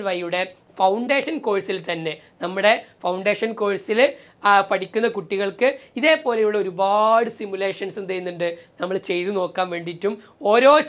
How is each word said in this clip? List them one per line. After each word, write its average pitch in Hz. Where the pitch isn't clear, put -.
Vy-യുടെ 180
ഫൗണ്ടേഷൻ 262
കോഴ്സിൽ 190
തന്നെ, 160
നമ്മുടെ 190
ഫൗണ്ടേഷൻ 202
കോഴ്സിൽ, 208
ആ, 202
പഠിക്കുന്ന 196
കുട്ടികൾക്ക് 202
ഇതേപോലെയുള്ള 233
ഒരുപാട് 208
സിമുലേഷൻസ് 196
എന്ത് 190
ചെയ്യുന്നുണ്ട്, 175
നമ്മൾ 185
ചെയ്ത് 180
നോക്കാൻ 180
വേണ്ടിയിട്ടും 175
ഓരോ 262